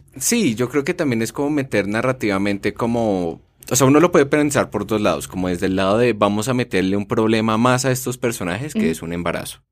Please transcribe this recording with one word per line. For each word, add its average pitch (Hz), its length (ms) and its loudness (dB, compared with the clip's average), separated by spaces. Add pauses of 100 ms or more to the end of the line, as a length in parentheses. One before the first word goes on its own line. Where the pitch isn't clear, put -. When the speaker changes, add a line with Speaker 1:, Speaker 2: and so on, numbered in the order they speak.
(180)
Speaker 1:
Sí, 165 380 0
yo 120 140 -2
creo 143 140 0
que 175 100 -2
también 139 280 0
es 113 120 -4
como 147 160 -2
meter 135 380 0
narrativamente 104 840 0
como, 110 680 -2 (300)
o 127 40 2
sea, 131 120 6
uno 147 140 4
lo 175 100 4
puede 151 140 4
pensar 139 440 0
por 104 160 -4
dos 110 140 0
lados, 87 300 -2
como 92 180 -4
desde 90 200 -2
el 92 100 0
lado 95 200 2
de 120 140 4
vamos 104 380 0
a 127 40 0
meterle 98 440 0
un 101 100 -4
problema 110 500 2
más 127 280 2
a 135 60 2
estos 127 260 -4
personajes, 117 560 -4
que 120 80 -2
Speaker 2:
Ujú. 82 80 0
Speaker 1:
es 82 120 -6
un 82 120 -8
embarazo, 85 580 -6